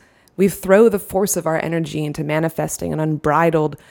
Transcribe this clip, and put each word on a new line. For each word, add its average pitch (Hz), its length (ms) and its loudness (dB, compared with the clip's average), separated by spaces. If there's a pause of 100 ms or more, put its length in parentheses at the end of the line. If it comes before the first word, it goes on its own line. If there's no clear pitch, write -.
(360)
we 190 100 4
throw 196 420 4
the 196 120 0
force 190 360 -2
of 170 80 -6
our 160 160 0
energy 156 440 -4
into 151 180 -6
manifesting 160 720 -4
an 156 80 -4
unbridled, 156 760 0 (140)